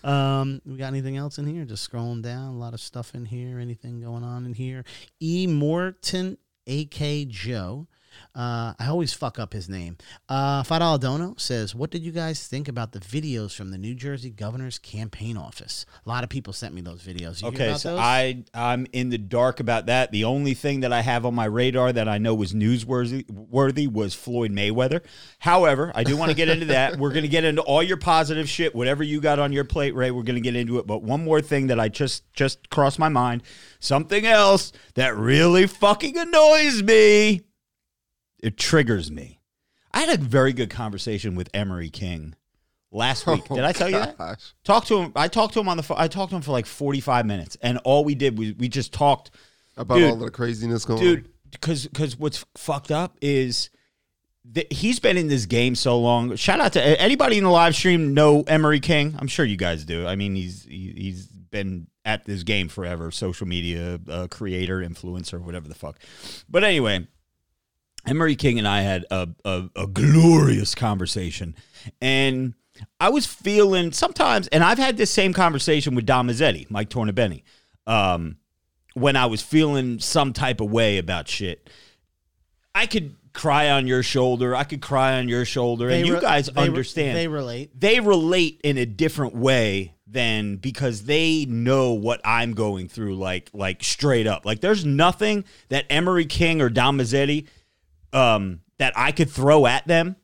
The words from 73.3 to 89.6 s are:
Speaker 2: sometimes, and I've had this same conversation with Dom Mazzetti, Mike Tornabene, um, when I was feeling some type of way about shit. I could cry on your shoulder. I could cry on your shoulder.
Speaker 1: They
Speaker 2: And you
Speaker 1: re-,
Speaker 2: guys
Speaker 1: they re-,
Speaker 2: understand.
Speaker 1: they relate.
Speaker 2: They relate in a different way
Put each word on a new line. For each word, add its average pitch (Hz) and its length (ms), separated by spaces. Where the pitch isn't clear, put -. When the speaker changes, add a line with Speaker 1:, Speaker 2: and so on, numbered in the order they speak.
Speaker 2:
sometimes, - 560
and 160 140
I've 226 140
had 262 200
this 208 120
same 190 240
conversation 151 600
with 117 100
Dom 127 220
Mazzetti, 117 420
Mike 107 220
Tornabene, 104 500
um, 90 500
when 135 220
I 127 100
was 110 160
feeling 139 580
some 139 340
type 127 280
of 104 80
way 107 300
about 85 280
shit. - 400
I 220 120
could 196 300
cry 147 380
on 135 160
your 127 160
shoulder. 127 520
I 139 100
could 143 160
cry 131 360
on 123 100
your 120 180
shoulder. 120 420
Speaker 1:
They 127 120
Speaker 2:
And 127 80
you - 80
Speaker 1:
re-, 175 60
Speaker 2:
guys 147 260
Speaker 1:
they 139 140
re-, 143 60
Speaker 2:
understand. 147 500
Speaker 1:
they 170 100
relate. 135 520
Speaker 2:
They 220 200
relate 180 640
in 143 140
a 123 80
different 123 500
way 110 580